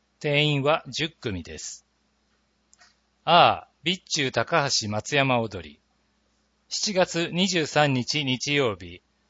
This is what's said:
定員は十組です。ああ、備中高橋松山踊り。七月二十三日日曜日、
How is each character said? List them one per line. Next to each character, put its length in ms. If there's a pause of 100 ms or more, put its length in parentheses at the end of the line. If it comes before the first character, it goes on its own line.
(200)
定 240
員 200
は 240
十 220
組 340
で 160
す。 260 (1400)
あ 420
あ、 20 (160)
備 160
中 320
高 380
橋 200
松 260
山 240
踊 300
り。 100 (880)
七 240
月 380
二 160
十 200
三 260
日 320
日 300
曜 200
日、 280 (260)